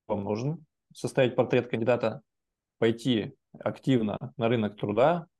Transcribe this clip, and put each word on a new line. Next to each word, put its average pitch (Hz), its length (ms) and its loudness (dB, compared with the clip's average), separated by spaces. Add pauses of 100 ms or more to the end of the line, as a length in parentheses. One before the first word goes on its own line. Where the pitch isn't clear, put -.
вам 101 180 -2
нужен, 120 400 -4 (280)
составить 123 440 0
портрет 120 320 2
кандидата, 113 520 0 (580)
пойти 117 540 0 (240)
активно 110 600 0 (180)
на 117 140 0
рынок 110 260 0
труда, 143 520 0 (120)